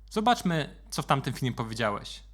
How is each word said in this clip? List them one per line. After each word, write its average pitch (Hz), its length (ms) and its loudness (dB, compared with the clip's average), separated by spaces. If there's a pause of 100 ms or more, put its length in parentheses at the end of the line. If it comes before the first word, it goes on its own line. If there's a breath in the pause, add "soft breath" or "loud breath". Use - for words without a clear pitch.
(100)
Zobaczmy, 180 680 2 (140)
co 156 120 -4
w - 40 -8
tamtym 135 280 2
filmie 120 220 -2
powiedziałeś. 110 680 -2 (120)